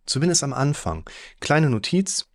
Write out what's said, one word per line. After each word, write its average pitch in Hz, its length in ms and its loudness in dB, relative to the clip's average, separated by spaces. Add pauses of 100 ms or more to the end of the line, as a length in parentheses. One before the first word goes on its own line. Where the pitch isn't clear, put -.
Zumindest 160 380 2
am 139 100 -4
Anfang. 123 560 -2 (300)
Kleine 151 300 4
Notiz. 175 640 0